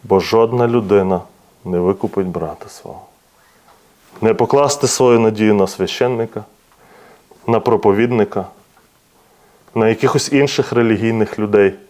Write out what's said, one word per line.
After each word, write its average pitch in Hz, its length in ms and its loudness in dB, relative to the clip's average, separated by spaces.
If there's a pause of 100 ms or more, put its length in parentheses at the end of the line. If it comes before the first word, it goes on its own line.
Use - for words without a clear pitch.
Бо 95 160 0
жодна 117 480 2
людина 98 540 2 (440)
не 90 140 -2
викупить 98 480 -2
брата 82 420 -10
свого. - 320 -20 (1200)
Не 110 120 2
покласти 139 540 0
свою 123 320 4
надію 110 340 2
на 98 140 2
священника, 113 760 -4 (1040)
на 117 120 2
проповідника, 107 840 0 (1300)
на 110 140 2
якихось 131 420 0
інших 139 400 0
релігійних 113 680 0
людей. 104 360 2 (140)